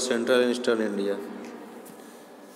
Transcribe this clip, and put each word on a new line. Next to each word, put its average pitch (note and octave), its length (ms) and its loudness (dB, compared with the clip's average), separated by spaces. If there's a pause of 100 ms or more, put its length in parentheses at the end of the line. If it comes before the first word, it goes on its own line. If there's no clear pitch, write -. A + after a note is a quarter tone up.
central B2 380 4
and A#2+ 100 4
eastern A#2 260 2
India, G2+ 360 0 (1400)